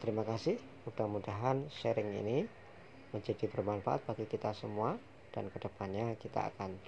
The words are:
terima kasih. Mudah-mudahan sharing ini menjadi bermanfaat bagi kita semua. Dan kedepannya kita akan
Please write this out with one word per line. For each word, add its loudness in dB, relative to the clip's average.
terima 2
kasih. 4
Mudah-mudahan 2
sharing 4
ini 4
menjadi 0
bermanfaat 2
bagi -2
kita 0
semua. 0
Dan -2
kedepannya -2
kita -2
akan -4